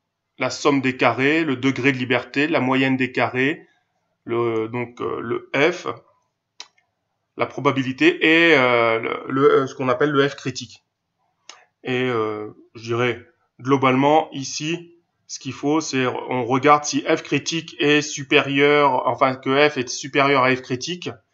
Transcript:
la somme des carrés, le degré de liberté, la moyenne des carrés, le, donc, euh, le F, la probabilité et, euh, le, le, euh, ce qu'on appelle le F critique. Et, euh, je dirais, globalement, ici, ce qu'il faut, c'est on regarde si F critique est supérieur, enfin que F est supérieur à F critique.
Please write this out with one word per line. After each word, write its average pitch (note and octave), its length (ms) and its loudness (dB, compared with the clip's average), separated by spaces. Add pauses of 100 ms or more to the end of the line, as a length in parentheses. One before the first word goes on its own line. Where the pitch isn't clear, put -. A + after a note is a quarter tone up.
(380)
la B2+ 100 -2
somme C#3+ 320 0
des B2+ 160 -2
carrés, C3+ 460 2
le C#3+ 120 -2
degré B2+ 360 0
de B2+ 60 0
liberté, B2+ 500 -2
la D#3 120 0
moyenne C3 380 0
des B2+ 140 -2
carrés, C3 560 -2 (560)
le, A#2 440 -2
donc, A#2+ 320 -8
euh, - 220 -6
le A#2+ 340 -6
F, E3 300 0 (1500)
la B2 80 -2
probabilité D3 1040 2
et, D#3 100 6
euh, A#2 420 2
le, - 280 -6
le, C3+ 240 2
euh, C#3+ 160 4
ce - 80 -14
qu'on C3 140 -2
appelle D3 200 0
le C#3+ 180 2
F C#3 80 -8
critique. - 480 -12 (1000)
Et, B2+ 200 -4
euh, A2 460 -4 (240)
je A2 80 -18
dirais, A#2 420 -2 (380)
globalement, C3+ 680 4
ici, D3+ 680 -8 (300)
ce - 100 -14
qu'il C3 160 -12
faut, D3 280 0
c'est C3 260 -2
on A#2 380 -4
regarde C#3 380 4
si C#3 180 -4
F E3 200 0
critique D#3 560 -4
est D3 240 2
supérieur, C#3+ 1080 2
enfin B2+ 280 0
que C#3 340 2
F D3 80 -10
est B2 100 -4
supérieur C#3 560 0
à C3 120 2
F B2+ 80 -6
critique. C#3+ 480 -8 (220)